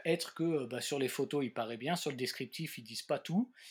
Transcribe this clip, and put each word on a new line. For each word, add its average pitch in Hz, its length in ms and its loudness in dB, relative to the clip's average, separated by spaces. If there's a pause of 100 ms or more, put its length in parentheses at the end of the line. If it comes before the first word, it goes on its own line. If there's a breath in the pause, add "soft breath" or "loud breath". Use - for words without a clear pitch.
être 165 300 2
que, 165 80 0
euh, 156 240 2
bah, 117 120 -4
sur 139 200 0
les 127 100 4
photos, 139 340 2
il 120 100 -2
paraît 117 220 -2
bien, 139 220 0
sur 156 140 -2
le 139 40 -6
descriptif, 127 640 -4
ils 127 60 -12
disent 113 180 -8
pas 143 180 0
tout, 202 320 2 (200 soft breath)